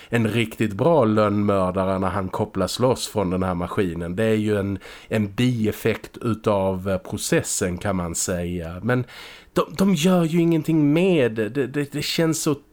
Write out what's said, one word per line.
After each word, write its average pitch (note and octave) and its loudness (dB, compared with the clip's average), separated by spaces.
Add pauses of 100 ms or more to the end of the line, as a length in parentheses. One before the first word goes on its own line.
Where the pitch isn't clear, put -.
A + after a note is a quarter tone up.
en A#2 2
riktigt A2 -2
bra C3 4
lönnmördare G2+ 2
när F#2+ 0
han F#2 -4
kopplas F#2+ -4
loss B2 2
från G2 -2
den F#2 0
här F#2 0
maskinen. F2 -4
Det A2 0
är A2 2
ju G#2+ 0
en, G2 -2 (280)
en G#2 -2
bieffekt A2+ -2
utav, G2 0
eh, F#2 0
processen, G2+ -2
kan G2 -2
man E2+ -4
säga. F2 -4
Men B2 0 (480)
de, F3 0
de G3 2
gör F3 4
ju E3 2
ingenting D#3+ 4
med E3 4
det. A2 -2
Det, B2+ -2
det, C#3+ -4
det C#3+ -6
känns D#3+ 0
så D3+ 0 (180)